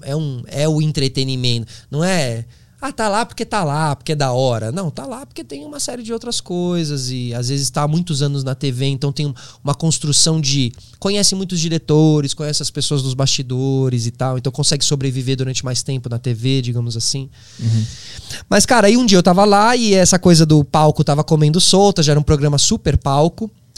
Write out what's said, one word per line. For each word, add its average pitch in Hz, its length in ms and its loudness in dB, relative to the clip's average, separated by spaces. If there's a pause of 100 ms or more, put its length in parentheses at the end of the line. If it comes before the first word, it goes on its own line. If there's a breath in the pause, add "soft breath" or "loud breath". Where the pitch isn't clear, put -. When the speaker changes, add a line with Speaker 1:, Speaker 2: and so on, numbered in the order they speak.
Speaker 1:
é 139 140 -6
um, 139 300 -6
é 147 220 -2
o 156 140 0
entretenimento. 131 840 -2 (240 loud breath)
Não 147 140 -2
é, 131 400 -2 (380 soft breath)
"Ah, 269 100 -8
tá 220 160 -4
lá 208 160 0
porque 226 220 -10
tá 208 180 -2
lá, 147 320 -2
porque - 160 -6
é - 20 0
da 143 180 0
hora." 120 380 0
Não, 170 200 -6
tá - 160 -12
lá 262 180 -12
porque - 180 -16
tem 277 220 -14
uma 294 160 -12
série 247 220 -8
de 226 100 -8
outras 226 260 -6
coisas 170 720 -4
e 123 220 -6
às 123 160 -4
vezes 135 220 -2
tá 147 140 -2
há 147 40 0
muitos 160 320 -2
anos 143 240 -2
na 131 100 -4
T 139 160 -4
V, 123 180 -4
então 139 220 -2
tem 147 160 -4
um, 139 60 -4 (320 loud breath)
uma 143 100 -2
construção 160 640 0
de, 135 320 0 (280 loud breath)
conhece 202 360 0
muitos 185 240 -4
diretores, 156 760 2
conhece 151 260 -6
as 143 100 -6
pessoas 143 320 -2
dos 131 120 -4
bastidores 131 920 0
e 117 40 -4
tal, 127 260 -4
então 127 160 -4
consegue 143 320 -2
sobreviver 135 540 -2
durante 131 260 -6
mais 123 180 -4
tempo 127 280 -6
na 117 80 -4
T 120 160 -4
V, 131 260 0
digamos 120 340 -4
assim. 131 360 -4 (280 loud breath)
Speaker 2:
Uhum. 113 280 0 (640 loud breath)
Speaker 1:
Mas, 196 160 4
cara, 226 220 4
aí 240 100 6
um 254 80 2
dia 196 100 6
eu 175 60 6
tava 196 240 4
lá 208 280 4
e 220 200 2
essa 185 240 4
coisa 170 260 6
do 156 180 6
palco 151 400 2
tava 151 220 0
comendo 151 340 2
solta, 190 440 4
já 147 100 4
era 147 80 4
um - 40 2
programa 147 340 2
super 170 400 0
palco, 160 520 0 (280)